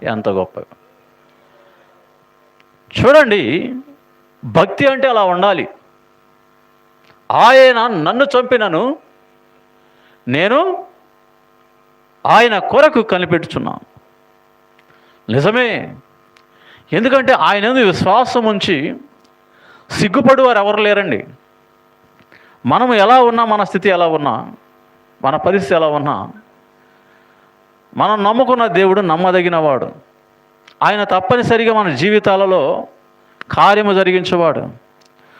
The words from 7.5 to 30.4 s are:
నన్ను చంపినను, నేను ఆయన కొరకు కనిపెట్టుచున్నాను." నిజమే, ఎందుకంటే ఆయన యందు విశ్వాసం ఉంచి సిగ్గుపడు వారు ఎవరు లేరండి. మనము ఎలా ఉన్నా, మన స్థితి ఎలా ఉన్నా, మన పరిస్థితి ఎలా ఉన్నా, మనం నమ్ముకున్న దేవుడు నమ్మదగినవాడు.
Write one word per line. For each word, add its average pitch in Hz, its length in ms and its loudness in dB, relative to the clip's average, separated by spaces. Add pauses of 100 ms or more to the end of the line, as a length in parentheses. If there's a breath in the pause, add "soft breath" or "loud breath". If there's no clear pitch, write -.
నన్ను 214 380 -2
చంపినను, 247 760 -2 (1300 soft breath)
నేను 240 560 -2 (1400)
ఆయన 214 320 2
కొరకు 262 440 0
కనిపెట్టుచున్నాను." 170 800 -6 (1500 soft breath)
నిజమే, 190 640 -2 (960 soft breath)
ఎందుకంటే 247 400 2
ఆయన 202 320 0
యందు 254 140 0
విశ్వాసం 226 680 0
ఉంచి 190 520 -4 (960 soft breath)
సిగ్గుపడు 262 520 2
వారు 240 160 2
ఎవరు 208 180 0
లేరండి. 202 500 -2 (1400 soft breath)
మనము 226 280 0
ఎలా 226 280 4
ఉన్నా, 233 220 2
మన 214 200 -2
స్థితి 185 240 -4
ఎలా 175 180 2
ఉన్నా, 147 460 -4 (720)
మన 139 120 0
పరిస్థితి 185 380 -2
ఎలా 160 120 0
ఉన్నా, 143 460 -4 (1600 soft breath)
మనం 202 280 0
నమ్ముకున్న 233 420 0
దేవుడు 190 340 0
నమ్మదగినవాడు. 170 920 -2 (880)